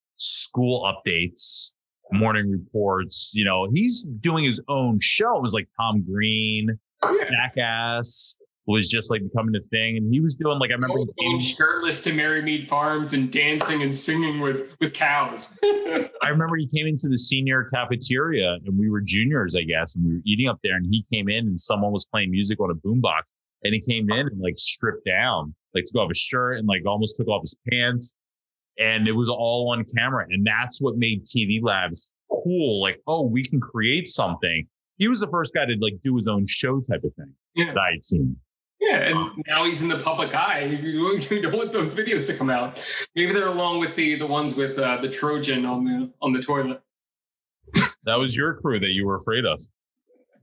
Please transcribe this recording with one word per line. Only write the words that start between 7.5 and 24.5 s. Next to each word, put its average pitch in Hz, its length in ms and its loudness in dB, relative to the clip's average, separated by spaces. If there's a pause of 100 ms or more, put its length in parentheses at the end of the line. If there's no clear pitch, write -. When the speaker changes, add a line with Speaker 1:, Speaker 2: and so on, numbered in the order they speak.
Speaker 1:
was 104 220 4
just, 113 200 0
like, 110 140 0
becoming 110 320 0
a 101 140 -4
thing. 113 280 0
And 110 160 2
he 147 80 4
was 156 140 2
doing, 147 240 0
like, 127 100 2
I 120 40 2
remember 127 260 0
he - 60 -2
Speaker 2:
Going - 100 -8 (160)
Speaker 1:
came 123 100 0
Speaker 2:
shirtless 160 600 0
to 160 120 -2
Merry 156 280 0
Mead 151 280 -2
Farms 151 440 0
and 131 180 2
dancing 151 500 2
and 139 160 0
singing 160 420 0
with, 135 400 -2
with 147 140 -2
cows. - 680 0
<laughs> - 40 -6
Speaker 1:
I 403 680 0
remember 165 280 2
he 147 100 -2
came 151 200 0
into 151 220 0
the 127 80 4
senior 135 560 2
cafeteria 123 920 0
and 98 120 0
we 104 120 4
were 104 120 0
juniors, 101 540 0
I 87 80 0
guess, 82 320 -2
and 85 100 0
we 82 100 2
were 87 100 -4
eating 107 220 2
up 117 160 -2
there, 95 120 0
and 90 140 0
he 107 220 2
came 104 160 0
in 110 200 0
and 90 120 0
someone 104 320 0
was 101 140 0
playing 98 260 0
music 101 280 0
on 95 100 0
a 85 60 -2
boombox, 95 480 0 (400)
and 104 100 2
he 107 80 0
came 113 300 0
in 135 160 0
and, 104 120 -8
like, 90 180 -2